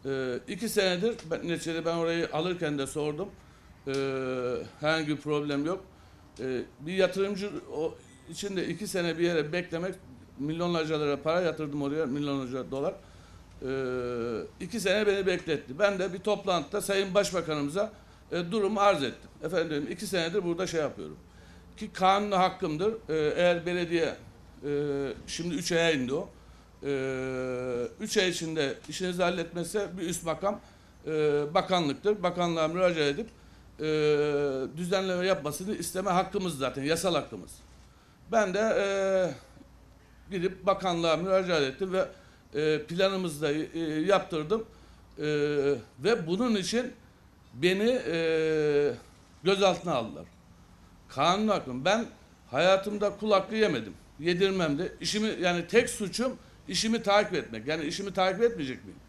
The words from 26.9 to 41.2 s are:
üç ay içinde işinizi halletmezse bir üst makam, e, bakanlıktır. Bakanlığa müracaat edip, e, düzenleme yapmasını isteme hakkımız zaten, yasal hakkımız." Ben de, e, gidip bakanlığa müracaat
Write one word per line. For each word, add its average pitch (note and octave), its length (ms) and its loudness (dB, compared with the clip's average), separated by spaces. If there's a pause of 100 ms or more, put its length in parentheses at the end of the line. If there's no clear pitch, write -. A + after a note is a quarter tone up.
üç G#3+ 180 -2
ay F#3 120 4
içinde D#3+ 480 -2 (120)
işinizi F3+ 340 -2
halletmezse F3 720 -2
bir E3+ 120 -4
üst E3+ 140 -6
makam, G3 360 -2 (480)
e, D3+ 40 -4 (420)
bakanlıktır. F3+ 680 2
Bakanlığa E3+ 440 2
müracaat E3+ 400 2
edip, C#3+ 200 0 (520)
e, D3+ 40 -4 (960)
düzenleme F3+ 480 0
yapmasını F#3 500 0
isteme F#3+ 340 -4
hakkımız F3+ 480 0
zaten, C3+ 260 -2
yasal E3 320 2
hakkımız." A2+ 360 -4 (800)
Ben G#3 220 4
de, G3 60 0
e, G3+ 260 2 (1500)
gidip F3+ 340 -2
bakanlığa F3 520 2
müracaat F3+ 440 2